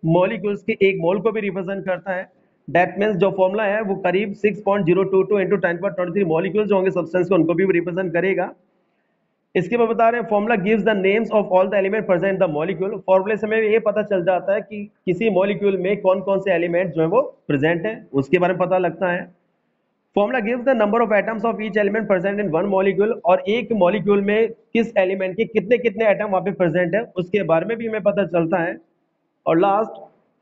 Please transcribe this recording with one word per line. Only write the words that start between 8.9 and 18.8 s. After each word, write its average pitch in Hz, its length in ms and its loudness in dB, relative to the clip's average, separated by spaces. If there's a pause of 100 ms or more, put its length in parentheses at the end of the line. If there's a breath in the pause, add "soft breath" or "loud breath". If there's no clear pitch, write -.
इसके 190 220 0
बाद 233 120 2
बता 226 200 2
रहे 233 120 0
हैं 202 80 -8
formula 208 300 2
gives 208 240 0
the 214 140 2
names 202 360 2
of - 180 2
all 185 180 4
the 202 80 -2
element 196 300 0
present 190 240 2
in 190 80 -2
the 180 120 2
molecule। 170 540 -4
Formula 190 320 2
से 220 100 -4
हमें 220 160 0
ये 214 180 2
पता 208 240 0
चल 196 200 0
जाता 185 300 0
है - 60 -2
कि 208 220 -12 (220)
किसी 196 260 0
molecule 196 480 2
में 190 220 -2
कौन 185 200 2
कौन 196 180 0
से 190 140 0
एलिमेंट 170 400 0
जो 165 80 0
है 160 80 2
वो 226 120 2 (260)
present 160 380 0
है, 220 100 -6 (180)
उसके 139 260 2
बारे 180 140 2
में 175 60 -4
पता 180 200 0
लगता 175 320 -2